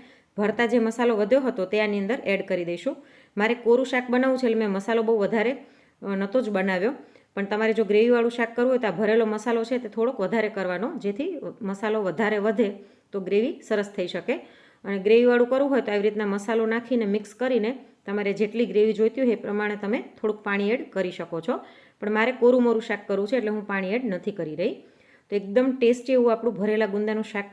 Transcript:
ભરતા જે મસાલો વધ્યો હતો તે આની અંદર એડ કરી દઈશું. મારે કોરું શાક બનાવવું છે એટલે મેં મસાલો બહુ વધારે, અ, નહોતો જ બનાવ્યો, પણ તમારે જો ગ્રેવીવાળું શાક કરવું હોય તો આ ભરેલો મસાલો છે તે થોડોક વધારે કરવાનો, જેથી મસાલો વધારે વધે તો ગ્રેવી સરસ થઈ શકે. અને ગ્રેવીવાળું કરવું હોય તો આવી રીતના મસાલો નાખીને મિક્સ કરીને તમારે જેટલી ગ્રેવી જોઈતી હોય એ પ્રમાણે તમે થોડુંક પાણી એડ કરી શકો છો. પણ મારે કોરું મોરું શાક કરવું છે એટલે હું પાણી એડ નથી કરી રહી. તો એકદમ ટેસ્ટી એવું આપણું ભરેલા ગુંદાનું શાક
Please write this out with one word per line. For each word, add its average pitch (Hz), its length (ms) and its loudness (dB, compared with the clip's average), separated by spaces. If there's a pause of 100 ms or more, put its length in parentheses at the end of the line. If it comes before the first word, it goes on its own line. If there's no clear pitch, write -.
(380)
ભરતા 214 280 0
જે 226 140 2
મસાલો 226 360 0
વધ્યો 214 260 4
હતો 240 240 -2
તે 214 160 0
આની 208 180 0
અંદર 202 260 -2
એડ 196 200 -2
કરી 180 200 -4
દઈશું. 175 300 -4 (420)
મારે 220 160 2
કોરું 240 320 2
શાક 254 240 -2
બનાવવું 254 300 2
છે 254 60 0
એટલે 226 140 2
મેં 214 100 0
મસાલો 220 340 0
બહુ 226 140 2
વધારે, 220 380 2 (460)
અ, 196 140 -4
નહોતો 196 260 0
જ 208 80 -2
બનાવ્યો, 190 440 0 (420)
પણ 196 100 -4
તમારે 214 280 0
જો 220 100 0
ગ્રેવીવાળું 233 480 4
શાક 233 240 -2
કરવું 247 160 2
હોય 247 80 2
તો 233 80 -2
આ 190 40 0
ભરેલો 214 340 2
મસાલો 226 380 -2
છે 247 140 -2
તે 240 100 -8
થોડોક 226 320 -2
વધારે 208 300 0
કરવાનો, 190 480 -4
જેથી 269 400 -4 (240)
મસાલો 208 420 -4
વધારે 208 340 0
વધે 208 360 0 (380)
તો 202 80 -6
ગ્રેવી 202 480 -2
સરસ 202 220 -2
થઈ 180 180 -6
શકે. 180 260 -4 (500)
અને 202 140 -4
ગ્રેવીવાળું 240 500 6
કરવું 262 220 2
હોય 269 120 2
તો 214 100 -4
આવી 208 100 0
રીતના 208 240 0
મસાલો 208 400 -2
નાખીને 233 400 -2
મિક્સ 208 280 -4
કરીને 254 460 0 (260)
તમારે 202 280 -2
જેટલી 208 320 0
ગ્રેવી 208 280 2
જોઈતી 220 280 0
હોય 240 100 4
એ 202 40 2
પ્રમાણે 208 400 -4
તમે 208 280 -4 (180)
થોડુંક 214 180 -2
પાણી 202 300 0
એડ 269 200 -2
કરી 185 220 -4
શકો 165 300 -8
છો. 240 180 -4 (420)
પણ 208 100 -2
મારે 220 200 2
કોરું 247 320 6
મોરું 226 180 2
શાક 214 260 -6
કરવું 202 200 0
છે 254 100 0
એટલે 214 120 -2
હું 208 180 -4
પાણી 190 220 -4
એડ 247 160 -2
નથી 196 260 -4
કરી 156 240 -6
રહી. 202 180 0 (560)
તો 202 60 -2
એકદમ 233 440 2
ટેસ્ટી 247 340 4
એવું 240 180 6
આપણું 226 220 0
ભરેલા 214 320 0
ગુંદાનું 214 380 -2
શાક 202 300 -6